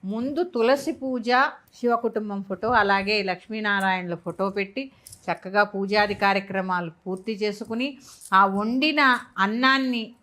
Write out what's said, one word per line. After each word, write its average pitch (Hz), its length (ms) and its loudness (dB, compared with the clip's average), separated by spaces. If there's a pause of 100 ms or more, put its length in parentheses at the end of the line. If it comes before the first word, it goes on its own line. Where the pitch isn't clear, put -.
ముందు 247 380 -4
తులసి 269 500 0
పూజ, 254 360 -6 (460)
శివ 240 220 0
కుటుంబం 214 460 -4
ఫోటో, 196 260 -6
అలాగే 202 540 2
లక్ష్మీనారాయణుల 190 920 -2
ఫోటో 175 360 -4
పెట్టి 202 400 -6 (420)
చక్కగా 190 320 0
పూజాది 202 500 0
కార్యక్రమాలు 190 760 0 (160)
పూర్తి 190 260 -6
చేసుకుని, 220 680 -4 (340)
ఆ 196 140 8
వండిన 254 720 2 (200)
అన్నాన్ని 240 760 0 (100)